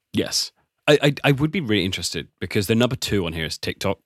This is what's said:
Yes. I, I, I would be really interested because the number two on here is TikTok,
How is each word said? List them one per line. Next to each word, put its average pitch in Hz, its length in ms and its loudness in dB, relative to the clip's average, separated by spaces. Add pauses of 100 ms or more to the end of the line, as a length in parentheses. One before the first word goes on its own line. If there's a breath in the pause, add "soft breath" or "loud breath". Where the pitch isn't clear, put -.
(120)
Yes. - 380 -2 (380)
I, 151 140 8
I, 147 200 4
I 143 100 4
would 147 200 0
be 196 80 -2
really 107 240 2
interested 90 420 -4 (140)
because 98 260 -2
the 113 80 2
number 120 220 2
two 98 300 -2
on 82 60 -6
here 82 140 -4
is - 120 -8
TikTok, - 480 -4